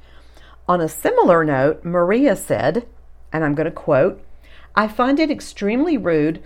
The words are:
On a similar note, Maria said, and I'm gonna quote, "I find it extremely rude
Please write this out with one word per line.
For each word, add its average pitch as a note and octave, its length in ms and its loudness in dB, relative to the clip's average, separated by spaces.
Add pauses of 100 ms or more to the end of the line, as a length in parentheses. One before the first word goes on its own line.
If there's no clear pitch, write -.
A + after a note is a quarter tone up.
(680)
On F3+ 140 2
a D#3+ 80 0
similar D4 560 2
note, C#3+ 400 0
Maria F#3 500 2
said, D#3 500 -2 (480)
and D#3+ 100 -2
I'm D3 120 0
gonna D#3 160 -2
quote, - 500 0 (520)
"I G#3+ 140 0
find B3+ 320 0
it D#4 100 0
extremely B3+ 680 -4
rude E3 480 0